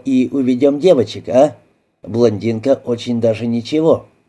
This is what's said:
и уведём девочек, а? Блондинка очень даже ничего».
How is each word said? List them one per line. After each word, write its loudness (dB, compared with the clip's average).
и 0
уведём 0
девочек, 0
а? 2
Блондинка 0
очень -4
даже -2
ничего». 0